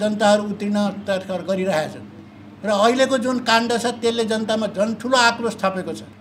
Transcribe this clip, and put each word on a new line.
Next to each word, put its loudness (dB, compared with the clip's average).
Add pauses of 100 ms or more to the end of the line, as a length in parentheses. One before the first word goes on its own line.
जनताहरू 4
उत्रिन -2 (300)
तर्खर -4
गरिरहेका 0
छन् -16 (520)
र -6
अहिलेको 4
जुन -2
काण्ड 4
छ, -2 (180)
त्यसले 0
जनतामा -2
झन् -2
ठुलो 0
आक्रोश 4
थपेको -4
छ। -14 (180)